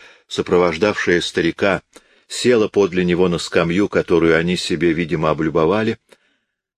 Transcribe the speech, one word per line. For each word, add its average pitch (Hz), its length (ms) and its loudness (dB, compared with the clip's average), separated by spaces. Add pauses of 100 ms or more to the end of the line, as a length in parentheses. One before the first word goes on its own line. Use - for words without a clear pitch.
(280)
сопровождавшая 90 920 0
старика, 92 600 -2 (440)
села 117 400 2
подле 92 380 0
него 87 220 2
на 87 100 -2
скамью, 87 520 0
которую 82 460 2
они 85 220 0
себе, 85 340 -2
видимо, 80 380 -2
облюбовали, 80 720 -2 (800)